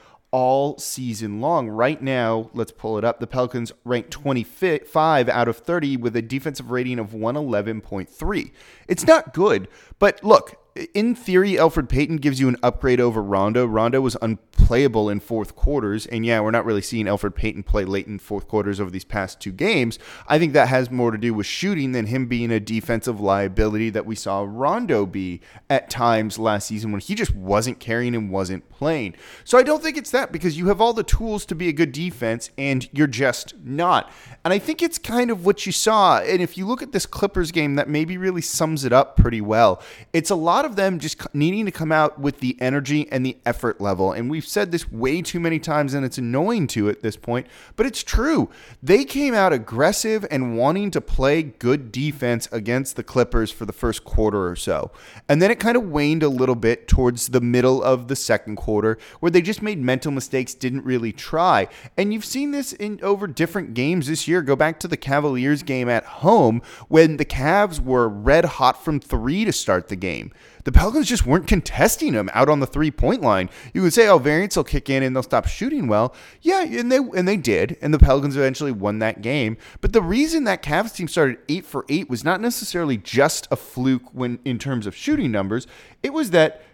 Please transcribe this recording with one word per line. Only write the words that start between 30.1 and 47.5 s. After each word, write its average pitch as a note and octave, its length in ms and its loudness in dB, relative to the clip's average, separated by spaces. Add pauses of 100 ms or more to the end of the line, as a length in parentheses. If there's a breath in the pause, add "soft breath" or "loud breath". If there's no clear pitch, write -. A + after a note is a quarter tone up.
that, C4+ 200 -2
because D#3+ 280 -4
you F3+ 100 0
have G3+ 140 2
all A#3 100 4
the A3+ 100 -4
tools G#3+ 440 -2
to F#3 80 -8
be E3+ 140 -4
a D#3+ 40 0
good D3+ 180 0
defense, B2+ 680 -6
and C3+ 340 -2
you're D3 140 4
just B2+ 480 -4 (100)
not. C#3+ 480 0 (320 loud breath)
And C#4 80 2
I D4+ 60 2
think D#4 240 -4
it's E4+ 160 -2
kind A#3+ 320 -2
of F3+ 160 -4
what G3 180 2
you F3+ 80 -6
saw, G3 460 4
and D#3+ 240 0
if E3+ 160 -6
you F#3 80 -6
look A#3+ 160 -4
at C4 100 -12
this F#3 140 -2
Clippers F#3 440 -2
game, D3 260 0
that - 120 0
maybe D#3+ 300 -2
really F#3 240 -2
sums D#3 420 -2
it A#2+ 80 2
up C3+ 240 6
pretty A2+ 240 4
well. G#2 420 4 (300 loud breath)
It's E3 180 0
a G3 40 2
lot E3+ 320 2
of A#3+ 80 -8
them F#3+ 240 0
just D3 240 -8
c-, - 100 -12
needing F3 320 0
to G3 60 -2
come D#3+ 220 -4
out D3+ 260 2
with C#3 220 -4
the B2+ 200 -4
energy C#3 520 -2
and B2+ 120 -2
the C3 220 -6
effort A#2+ 340 -2
level, F#2+ 320 0
and A#2 160 -6
we've D#3 180 -6
said G3+ 260 -2
this - 180 -4
way C3 320 -2
too F3 180 -6
many E3 180 0
times, D3 360 -2
and C#3 100 -2
it's B2+ 140 -6
annoying C#3+ 480 0
to G#2 220 0
at - 140 -4
this A2 140 -4
point, - 300 -6 (300 loud breath)